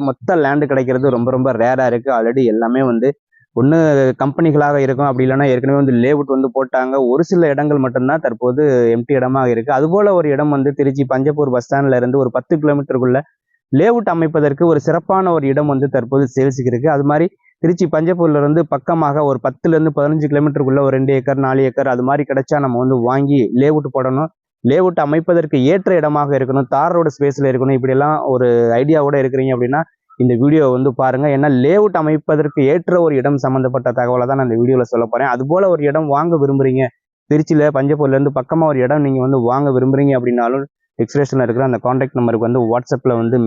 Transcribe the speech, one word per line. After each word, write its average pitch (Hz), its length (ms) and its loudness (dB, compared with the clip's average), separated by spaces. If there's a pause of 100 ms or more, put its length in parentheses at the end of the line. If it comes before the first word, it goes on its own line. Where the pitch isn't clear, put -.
மொத்த 170 340 -2
லேண்ட் 147 280 0
கிடைக்கிறது 131 440 0
ரொம்ப 120 200 0
ரொம்ப 127 260 0
ரேரா 127 300 0
இருக்கு. 120 260 -2
Already 120 360 0
எல்லாமே 120 380 0
வந்து 117 180 0 (520)
ஒண்ணு 151 180 4 (440)
கம்பெனிகளாக 147 640 0
இருக்கும், 135 240 -2
அப்படி 127 160 0
இல்லைன்னா 139 260 0
ஏற்கனவே 135 280 0
வந்து 131 220 2
லேஅவுட் 139 340 0
வந்து 131 220 -2
போட்டாங்க. 131 360 -2 (180)
ஒரு 160 180 0
சில 170 240 2
இடங்கள் 147 320 0
மட்டும்தான் 131 400 -2
தற்போது 123 360 -2 (340)
எம்டி 127 240 -2
இடமாக 127 340 0
இருக்கு. 117 240 -2
அதுபோல 196 400 2
ஒரு 151 160 0
இடம் 147 220 0
வந்து 139 140 0 (100)
திருச்சி 135 240 0 (100)
பஞ்சப்பூர் 139 420 0
பஸ் 120 120 -4
ஸ்டாண்ட்ல 139 340 0
இருந்து 131 220 0
ஒரு 120 140 -2
பத்து 165 240 -2
கிலோமீட்டருக்குள்ள 135 560 0 (580)
லேஅவுட் 220 340 2
அமைப்பதற்கு 156 600 0
ஒரு 151 120 2
சிறப்பான 180 540 0
ஒரு 143 140 -2
இடம் 147 200 0
வந்து 139 220 0
தற்போது 135 400 0
சேல்ஸுக்கு 131 380 -2
இருக்கு. 123 220 -2
அது 143 160 0
மாதிரி 156 160 2 (380)
திருச்சி 175 300 0
பஞ்சப்பூர்ல 165 480 0
இருந்து 151 200 2 (120)
பக்கமாக 151 560 -2
ஒரு 127 160 -2
பத்துல 160 300 -2
இருந்து 156 220 0
பதினஞ்சு 147 340 0
கிலோமீட்டருக்குள்ள 143 540 0
ஒரு 135 120 2
ரெண்டு 135 180 0
ஏக்கர், 135 300 -2
நாலு 135 240 0
ஏக்கர் 135 240 -2
அது 123 160 -2
மாதிரி 143 200 0
கிடைச்சா 135 360 -2
நம்ம 123 180 -2
வந்து 131 140 0 (100)
வாங்கி 139 320 0 (220)
லேஅவுட் 147 340 0
போடணும். 131 340 -2 (340)
லேஅவுட் 170 420 2
அமைப்பதற்கு 156 540 0 (120)
ஏற்ற 190 300 0
இடமாக 147 380 0
இருக்கணும், 131 360 -2
தார் 165 220 0
ரோடு 160 200 0
ஸ்பேஸ்ல 139 340 0
இருக்கணும். 131 280 0
இப்படியெல்லாம் 135 360 0 (200)
ஒரு 123 120 2 (320)
ஐடியாவோட 143 440 2
இருக்கிறீங்க 131 340 0
அப்படின்னா 120 240 -2 (420)
இந்த 123 100 2 (120)
வீடியோ 151 180 4 (140)
வந்து 131 240 0
பாருங்க. 131 340 0
ஏன்னா 143 160 2 (140)
லேஅவுட் 185 380 2
அமைப்பதற்கு 151 580 -2 (140)
ஏற்ற 175 320 0
ஒரு 147 140 0
இடம் 139 240 -2
சம்பந்தப்பட்ட 131 540 -2
தகவலை 123 320 0
தான் 135 100 0
நான் 127 100 -2
இந்த 113 120 0
வீடியோல 123 300 2
சொல்ல 117 220 0
போறேன். 131 200 -2
அது 131 160 -6
போல 190 240 2
ஒரு 151 160 -4
இடம் 156 240 -2
வாங்க 170 300 0
விரும்புறீங்க, 135 400 0 (480)
திருச்சியில 151 360 2 (100)
பஞ்சப்பூர்ல 139 400 0
இருந்து 143 200 0
பக்கமா 156 320 0
ஒரு 131 160 0
இடம் 147 220 0
நீங்க 131 180 -2
வந்து 135 140 0 (100)
வாங்க 143 260 0
விரும்புறீங்க 135 440 2
அப்படின்னாலும் 123 440 -2 (340)
டிஸ்கிரிப்ஷன்ல 131 460 -2
இருக்கிற 120 220 -2
அந்த 123 160 -2
கான்டாக்ட் 131 340 -4
நம்பருக்கு 117 280 0
வந்து 123 240 0
WhatsApp-ல 123 500 -2
வந்து 117 280 0